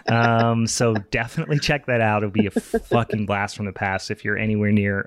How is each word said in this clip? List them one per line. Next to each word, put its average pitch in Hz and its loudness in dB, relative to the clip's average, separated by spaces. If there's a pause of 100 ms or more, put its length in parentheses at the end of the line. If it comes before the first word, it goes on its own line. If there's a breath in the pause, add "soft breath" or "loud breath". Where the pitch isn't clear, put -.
Um, 117 2
so 117 0 (180)
definitely 147 -2
check 147 -2
that 120 2
out. 107 2
It'll 104 -2
be 104 2
a 95 -6
fucking 117 -2
blast 101 -2
from 107 -6
the 95 -6
past 95 -4
if 104 -8
you're 104 -2
anywhere 104 0
near, 101 2